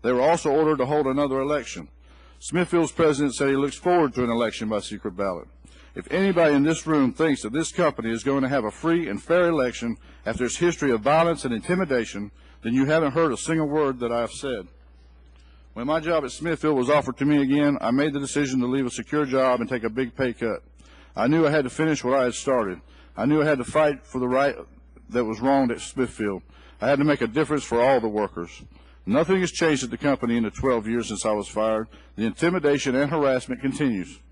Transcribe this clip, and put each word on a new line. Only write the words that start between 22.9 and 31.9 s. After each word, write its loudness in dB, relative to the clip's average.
I -2
knew 2
I 2
had 2
to -4
fight 0
for -8
the -2
right 2
that 0
was -4
wronged 2
at -4
Smithfield. -4
I 0
had 4
to 2
make 2
a 0
difference -2
for 2
all 6
the -2
workers. -4
Nothing 2
has -2
changed 0
at -10
the -8
company 0
in 2
the -2
twelve -2
years -2
since -6
I 2
was -2
fired. -2